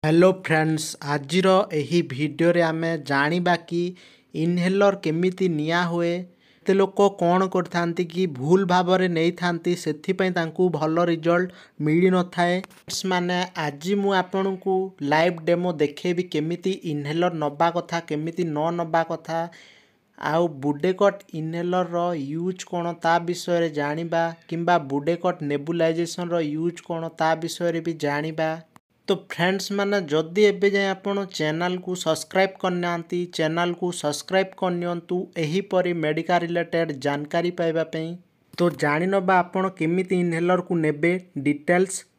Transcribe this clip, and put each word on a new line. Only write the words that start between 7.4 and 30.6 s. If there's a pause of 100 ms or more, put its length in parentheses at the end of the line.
କରିଥାନ୍ତି
କି
ଭୁଲ
ଭାବରେ
ନେଇଥାନ୍ତି, (100)
ସେଥିପାଇଁ
ତାଙ୍କୁ
ଭଲ
ରିଜଲ୍ଟ (380)
ମିଳିନଥାଏ।
ଫ୍ରେଣ୍ଡସ୍
ମାନେ, (260)
ଆଜି
ମୁଁ
ଆପଣଙ୍କୁ (380)
ଲାଇଭ୍
ଡେମୋ
ଦେଖେଇବି, (120)
କେମିତି (200)
ଇନହେଲର (100)
ନବା
କଥା, (140)
କେମିତି
ନ (220)
ନବା
କଥା, (800)
ଆଉ (220)
ବୁଡେକଟ୍
ଇନହେଲରର (240)
ୟୁଜ୍
କ'ଣ (140)
ତା
ବିଷୟରେ (120)
ଜାଣିବା, (260)
କିମ୍ବା (160)
ବୁଡେକଟ୍
ନେବୁଲାଇଜେସନର
ୟୁଜ୍
କ'ଣ (100)
ତା
ବିଷୟରେ
ବି (120)
ଜାଣିବା। (560)
ତ (100)
ଫ୍ରେଣ୍ଡସ୍
ମାନେ,
ଯଦି
ଏବେ